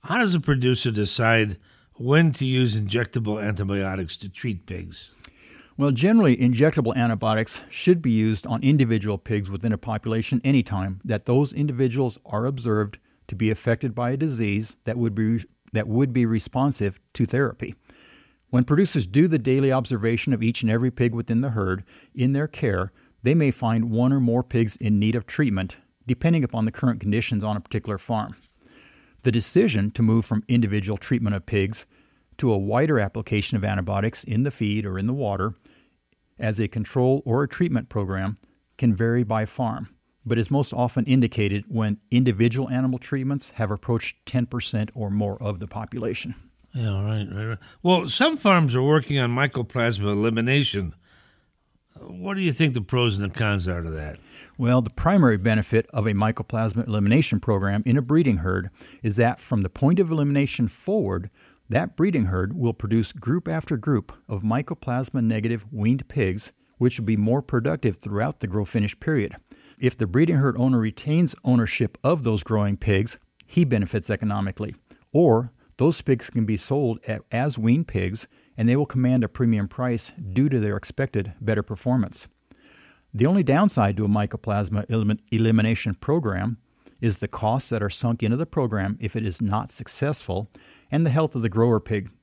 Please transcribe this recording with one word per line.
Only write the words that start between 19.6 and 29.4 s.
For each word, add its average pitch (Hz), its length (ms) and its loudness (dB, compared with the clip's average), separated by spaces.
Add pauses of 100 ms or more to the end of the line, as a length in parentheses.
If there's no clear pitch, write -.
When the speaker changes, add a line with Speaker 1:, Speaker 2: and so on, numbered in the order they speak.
Speaker 2:
observation 117 640 0
of 113 100 0
each 113 200 0
and 110 80 2
every 117 200 2
pig 120 240 0
within 117 280 0
the 135 80 -2
herd 98 340 -2 (280)
in 131 200 0
their 143 160 0
care, 95 420 -2 (320)
they 131 120 4
may 147 180 4
find 113 380 0
one 123 220 2
or 139 80 2
more 120 220 2
pigs 117 340 0
in 107 220 2
need 110 160 2
of 113 120 -4
treatment, 98 500 -2 (300)
depending 160 360 2
upon 113 220 -2
the 110 80 -2
current 120 280 -2
conditions 107 440 -2
on 107 120 -2
a 92 40 -6
particular 104 380 -6
farm. 107 360 -6 (880)
The 123 80 2
decision 110 640 2